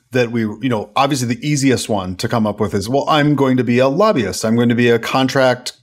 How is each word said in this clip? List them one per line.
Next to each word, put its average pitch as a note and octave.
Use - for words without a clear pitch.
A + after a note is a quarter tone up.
that B2
we, A#2
you A2
know, G#2
obviously B2+
the A#2+
easiest C3+
one F#2
to A#2+
come A2
up G#2
with G2+
is, F#2+
well, C#3
I'm D3
going C3
to B2+
be A#2+
a C3
lobbyist. C#3+
I'm A2
going A#2+
to A#2+
be A#2+
a A#2
contract, C3